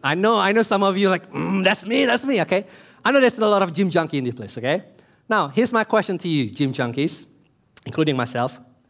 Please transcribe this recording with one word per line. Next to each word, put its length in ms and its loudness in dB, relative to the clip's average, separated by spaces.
I 120 0
know, 240 2
I 120 2
know 120 4
some 180 0
of 160 2
you 120 2
like, 220 -2
"Mm, 320 -2
that's 220 0
me, 200 0
that's 200 0
me," 160 0
okay? 240 0
I 60 2
know 80 4
there's 180 4
a 100 2
lot 140 4
of 100 0
gym 200 0
junkie 260 0
in 60 -2
this 100 -4
place, 240 -14
okay? 260 -2
Now, 200 0
here's 220 0
my 120 2
question 340 0
to 100 -8
you, 220 0
gym 240 -2
junkies, 540 -4
including 320 -2
myself. 420 -4